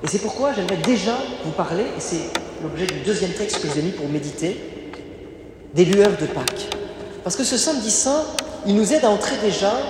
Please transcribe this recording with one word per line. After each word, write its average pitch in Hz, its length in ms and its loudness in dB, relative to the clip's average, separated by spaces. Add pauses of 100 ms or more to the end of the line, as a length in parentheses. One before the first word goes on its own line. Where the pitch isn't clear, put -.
Et 156 40 -2
c'est 190 120 0
pourquoi 262 340 0
j'aimerais 190 240 0
déjà 214 400 2 (260)
vous 160 80 -4
parler, 175 320 0
et - 160 -4
c'est 165 220 -4 (400)
l'objet 160 240 -4
du 160 140 -4
deuxième 180 320 0
texte - 300 -4
que 165 60 -2
je 147 60 0
vous 147 60 0
ai - 20 0
mis 170 100 0
pour 151 160 -4
méditer, 147 840 -4 (840)
des 175 120 8
lueurs 196 360 8
de 151 60 0
Pâques. - 400 -4 (560)
Parce 180 120 -2
que 269 80 0
ce 254 140 0
samedi 240 320 0
saint, 285 340 2 (440)
il 202 80 6
nous 208 180 4
aide 311 120 4
à 220 40 8
entrer 208 320 2
déjà 202 320 2 (160)